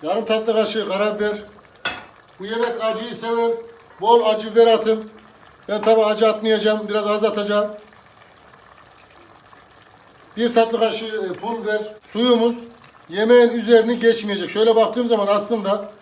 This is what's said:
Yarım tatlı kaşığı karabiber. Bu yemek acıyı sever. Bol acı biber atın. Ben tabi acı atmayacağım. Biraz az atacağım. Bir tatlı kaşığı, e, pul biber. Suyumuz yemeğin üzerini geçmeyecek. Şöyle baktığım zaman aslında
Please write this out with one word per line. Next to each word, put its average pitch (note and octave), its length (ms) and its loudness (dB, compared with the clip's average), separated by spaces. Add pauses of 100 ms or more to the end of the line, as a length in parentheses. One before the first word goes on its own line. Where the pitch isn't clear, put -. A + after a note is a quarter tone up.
Yarım G3 220 -2
tatlı A3 280 0
kaşığı G#3+ 360 0
karabiber. G#3 480 -2 (1000)
Bu F#3+ 80 -12
yemek A3+ 380 -4
acıyı A3 300 -6
sever. A#3 360 -2 (500)
Bol A3+ 260 4
acı G#3+ 260 -2
biber A#3 140 6
atın. A3 440 0 (580)
Ben G#3 140 -4
tabi A3 220 4
acı G#3+ 240 2
atmayacağım. G#3+ 600 0
Biraz G#3 180 -2
az G#3+ 180 -2
atacağım. G#3 460 -2 (2750)
Bir A#3 180 -2
tatlı A3+ 240 2
kaşığı, G#3+ 520 -2
e, - 20 -8
pul A3+ 300 -8
biber. G#3+ 200 -4 (240)
Suyumuz A#3 500 0 (520)
yemeğin A#3 400 6
üzerini A3+ 500 2
geçmeyecek. G#3 520 0
Şöyle A3 260 2
baktığım A3+ 320 0
zaman G#3 180 2
aslında G3+ 640 -2 (120)